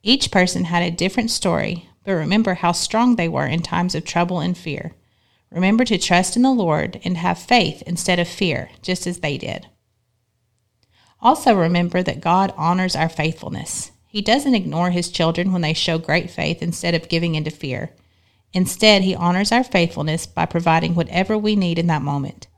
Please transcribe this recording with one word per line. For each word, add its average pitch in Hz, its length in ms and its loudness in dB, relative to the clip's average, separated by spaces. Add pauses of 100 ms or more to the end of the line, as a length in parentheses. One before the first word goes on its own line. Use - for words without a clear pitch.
Each 269 280 0
person 180 320 2
had 175 200 0
a 175 60 -2
different 196 420 -2
story, - 580 -2 (160)
but 196 80 -2
remember 185 400 0
how 175 180 0
strong 233 460 2
they 170 100 0
were 143 180 -2
in 165 160 -2
times 175 320 -2
of 160 120 -4
trouble 175 340 0
and 175 180 -2
fear. - 380 -10 (560)
Remember 202 340 2
to 214 120 0
trust 180 380 2
in 240 60 2
the 262 100 6
Lord 175 540 0
and 180 100 -2
have 175 220 -2
faith - 480 0
instead 175 340 -2
of 175 80 0
fear, - 440 -4 (100)
just - 260 -4
as 175 120 -6
they 143 180 -4
did. - 300 -8 (1500)
Also 240 340 4
remember 175 480 2
that - 160 -4
God 185 380 2
honors 180 360 2
our 160 140 0
faithfulness. - 840 -6 (140)
He 208 160 -6
doesn't 254 340 2
ignore 175 340 0
his 175 180 0
children 175 460 0
when 175 80 0
they 156 120 0
show 160 240 0
great 165 320 -2
faith - 320 -4
instead 170 320 -4
of 165 140 -2
giving 165 280 -2
in 151 100 -2
to 156 60 -6
fear. - 400 -8 (600)
Instead, 190 520 4
he 185 120 0
honors 180 380 0
our 247 100 4
faithfulness 165 640 -2
by 165 200 -4
providing 165 480 0
whatever 185 440 0
we 214 180 0
need 175 240 0
in 170 80 2
that 156 140 2
moment. 143 460 -6 (100)